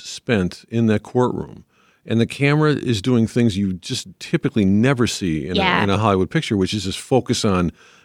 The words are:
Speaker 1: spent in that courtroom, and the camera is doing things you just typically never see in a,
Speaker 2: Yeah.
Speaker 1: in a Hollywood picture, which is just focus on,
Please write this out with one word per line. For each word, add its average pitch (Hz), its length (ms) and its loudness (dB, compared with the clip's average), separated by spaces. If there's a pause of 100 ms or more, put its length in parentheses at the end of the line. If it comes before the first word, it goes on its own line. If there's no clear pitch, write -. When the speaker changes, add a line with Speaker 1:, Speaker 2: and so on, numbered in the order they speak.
Speaker 1:
spent - 600 -4
in 117 180 0
that 104 160 2
courtroom, - 600 -2 (400)
and 113 160 0
the 117 60 4
camera 147 460 0
is 117 280 -2
doing 120 280 2
things 117 280 2
you 98 180 -2
just - 340 -10 (100)
typically 139 460 0
never 117 420 4
see 78 400 -4
in 90 60 -6
a, - 80 0
Speaker 2:
Yeah. 180 240 0
Speaker 1:
in 98 60 0
a 92 80 2
Hollywood 95 320 2
picture, 151 260 -2
which 92 180 0
is 101 100 -4
just 92 140 -6
focus - 460 -2
on, 90 260 2 (340)